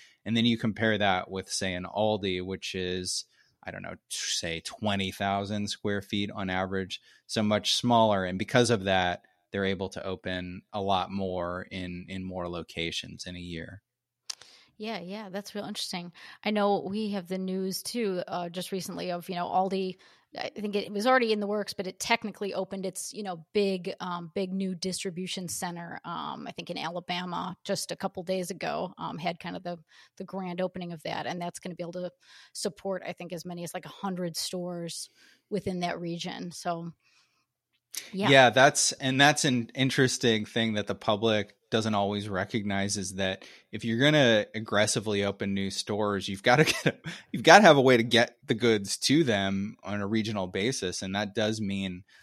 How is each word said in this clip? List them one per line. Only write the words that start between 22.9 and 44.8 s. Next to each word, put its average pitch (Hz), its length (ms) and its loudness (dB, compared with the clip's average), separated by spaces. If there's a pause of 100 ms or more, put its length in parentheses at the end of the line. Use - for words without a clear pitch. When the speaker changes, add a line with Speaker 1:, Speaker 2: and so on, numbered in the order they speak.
Speaker 2:
you 208 120 -10
know, 175 280 -10
big, 190 460 0
um, 175 360 -6
big 190 180 -2
new 190 240 -2
distribution 185 720 -6
center, 170 560 -8
um, 156 420 -8
I 175 60 -10
think - 180 -12
in 175 80 -6
Alabama 175 880 -6
just - 260 -4
a 170 60 -6
couple 190 260 -6
days 185 280 -4
ago, 170 480 -4
um, 165 200 -6
had 170 220 -4
kind 180 160 -8
of 180 80 -12
the, 175 140 -8 (400)
the 190 60 -10
grand 180 360 -8
opening 180 320 -4
of 160 100 -12
that. - 240 -4
And 175 140 -6
that's 175 180 -6
gonna 175 160 -10
be 175 80 -10
able 170 120 -8
to 180 180 -6 (400)
support, - 520 -6
I 175 100 -8
think, 175 180 -12
as 170 120 -10
many 175 200 -8
as, 160 100 -10
like, 175 120 -10
a - 20 -14
hundred 180 480 -6
stores 175 720 -8 (400)
within 185 300 -4
that 175 180 -4
region. 170 540 -8
So, 170 400 -6 (1200)
yeah. 190 160 -2
Speaker 1:
Yeah, 131 220 10
that's, 131 420 6
and 135 260 -2
that's 147 280 6
an 123 280 0
interesting 123 680 2
thing 113 300 -2
that 104 120 -2
the 101 80 -4
public 107 600 0 (160)
doesn't 110 240 0
always 101 340 0
recognize, 98 720 -2
is 92 160 -6
that 95 280 -2 (300)
if 110 140 -8
you're 113 120 0
gonna 131 460 6 (100)
aggressively 107 680 2